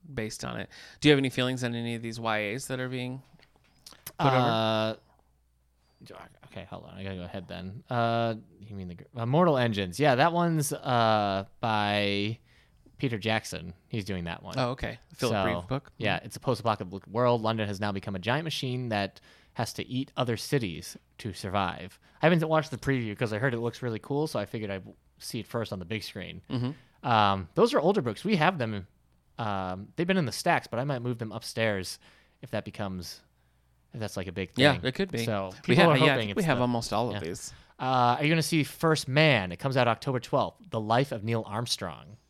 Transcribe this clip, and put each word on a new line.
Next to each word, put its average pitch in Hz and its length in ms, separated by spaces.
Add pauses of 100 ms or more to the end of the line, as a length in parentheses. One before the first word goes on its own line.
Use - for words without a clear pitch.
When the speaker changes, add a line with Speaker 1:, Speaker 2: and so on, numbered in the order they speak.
(140)
Speaker 1:
based 110 300
on 120 160
it. - 100 (300)
Do 147 80
you 151 40
have 139 60
any 135 100
feelings 127 360
on 117 100
any 117 220
of 113 60
these 117 180
Y 107 320
As 135 160
that 131 100
are 127 100
being 127 320 (960)
put 151 100
over? 131 80
Speaker 2:
Uh, 110 580 (1080)
do 107 100
I, 92 120 (200)
okay, 90 240
hold 85 140
on. 82 120
I 95 60
gotta 95 140
go 87 80
ahead 90 240
then. 92 420
Uh, 117 440 (260)
you 104 160
mean 92 120
the 87 60
gr-, 92 100 (120)
uh, 117 100
Mortal 151 320
Engines? 101 400
Yeah, 143 160
that 160 180
one's, 165 400
uh, 110 720 (160)
by 104 760 (600)
Peter 117 200
Jackson. 92 560 (140)
He's 107 160
doing 92 200
that 82 180
one. 95 140
Speaker 1:
Oh, 123 140
okay. 117 280 (180)
Philip 113 180
Speaker 2:
So, 98 100
Speaker 1:
Reeve 90 240
book. 135 300
Speaker 2:
yeah, 98 240
it's - 140
a - 40
post-apocalyptic 107 720
world. 120 300
London 110 240
has 101 140
now 104 120
become 98 220
a 92 60
giant 127 240
machine 127 460
that 101 300 (340)
has - 200
to - 120
eat 131 300
other 123 200
cities 92 600 (220)
to 101 160
survive. 95 640 (240)
I 156 40
haven't 165 220
watched 156 220
the 127 80
preview 120 400
'cause 110 140
I 104 60
heard 127 160
it 117 60
looks 117 220
really 113 160
cool, 143 280
so 131 120
I 104 80
figured 107 240
I'd 95 140
w-, 104 100 (240)
see - 220
it 101 60
first 117 260
on 98 60
the 87 80
big 104 160
screen. 87 480
Speaker 1:
Mm-hmm. 127 580
Speaker 2:
Um, 101 460
those 233 200
are 208 60
older 185 220
books. 113 220
We 208 120
have 160 220
them. 107 280 (520)
Um, 95 580
they've 175 100
been 190 120
in 160 80
the 110 60
stacks, 160 340
but 113 120
I 131 60
might 139 160
move 120 180
them 110 140
upstairs 107 680 (440)
if - 80
that 107 140
becomes, 95 560 (760)
if 117 60
that's, 104 160
like, 92 100
a 92 60
big 92 200
thing. 127 100
Speaker 1:
Yeah, 135 200
it 127 120
could 196 180
be. 117 120
Speaker 2:
So 98 260 (180)
Speaker 1:
We - 60
Speaker 2:
people 170 160
Speaker 1:
have, - 20
Speaker 2:
are 135 60
Speaker 1:
yeah, - 60
I 156 40
Speaker 2:
hoping 120 200
Speaker 1:
think 101 80
we 220 40
Speaker 2:
it's 170 60
Speaker 1:
have 135 120
Speaker 2:
the 123 40
Speaker 1:
almost 120 300
all 113 160
of 104 60
Speaker 2:
yeah. 101 60
Speaker 1:
these. 87 320 (260)
Speaker 2:
Uh, 127 400
are 151 60
you 151 60
gonna 160 120
see 156 220
First - 440
Man? 127 440
It 87 60
comes 135 180
out 123 120
October 123 300
twelfth. 120 380 (140)
The 113 100
Life 117 320
of 107 120
Neil 113 220
Armstrong. 98 720 (140)